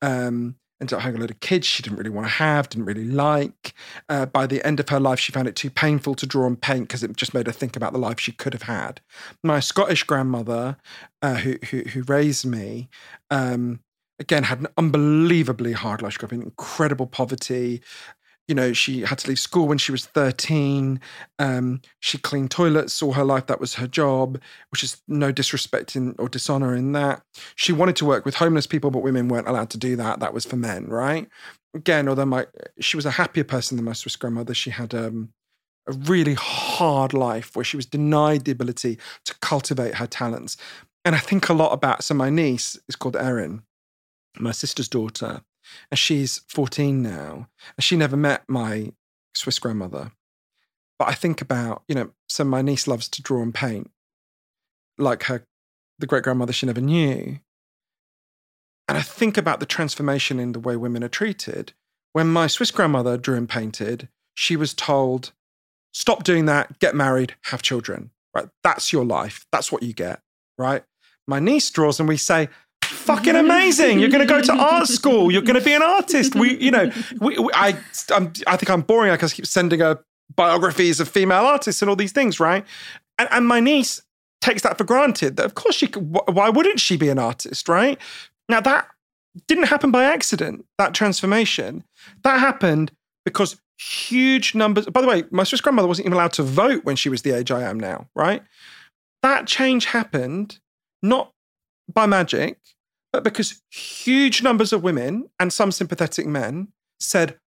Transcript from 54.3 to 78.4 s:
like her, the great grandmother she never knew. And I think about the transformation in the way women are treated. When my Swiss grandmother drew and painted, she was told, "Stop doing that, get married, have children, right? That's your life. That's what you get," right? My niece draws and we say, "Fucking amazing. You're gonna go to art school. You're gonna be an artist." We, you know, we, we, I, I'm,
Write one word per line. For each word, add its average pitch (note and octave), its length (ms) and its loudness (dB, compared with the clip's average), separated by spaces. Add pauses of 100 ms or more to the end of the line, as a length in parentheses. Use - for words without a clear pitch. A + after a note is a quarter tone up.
like B2+ 280 0
her, B2 200 -6 (540)
the - 80 -6
great C3 160 0
grandmother B2 320 0
she - 100 -4
never A#2+ 160 -2
knew. C#3+ 600 0 (1500)
And C#3+ 80 -2
I D3+ 60 -2
think G#3+ 340 -2
about E3 240 -2
the C#3+ 60 -8
transformation D3 720 -2
in B2 120 -4
the A#2 80 -8
way A#2+ 160 -4
women A#2+ 280 -6
are A#2+ 40 -6
treated. - 640 -6 (400)
When D#3+ 140 2
my E3 180 4
Swiss A3 240 -2
grandmother B2+ 480 2
drew B2+ 180 -2
and A#2+ 120 -4
painted, A2+ 600 -6 (260)
she - 220 -2
was D3 160 -2
told, C3 600 0 (600)
"Stop - 320 0
doing E3 220 4
that, D3 320 0
get - 160 2
married, C3 420 0 (100)
have D#3+ 140 -6
children, - 500 -6 (240)
right? - 140 -4 (160)
That's - 280 0
your C#3 120 2
life. G#2+ 480 -4
That's B2+ 180 -2
what - 120 -4
you A#2+ 100 -6
get," F2+ 300 -8 (340)
right? C3 260 -2 (440)
My C#3 140 -2
niece C4 300 2
draws D3+ 300 2
and D#3 80 2
we D#3 80 2
say, D#3+ 320 2 (340)
"Fucking D4 540 2
amazing. D#4+ 600 6
You're A3 100 6
gonna C#4+ 160 6
go D4 160 6
to B3+ 120 4
art D4+ 360 4
school. A#3 420 4
You're F#3+ 120 4
gonna B3 180 6
be D4 140 4
an D4+ 80 6
artist." E4 520 4
We, B3 240 4
you C4 120 4
know, B3 200 6 (300)
we, A3 180 0
we, A3+ 140 2
I, F#3+ 260 4 (320)
I'm, F#3 220 2 (140)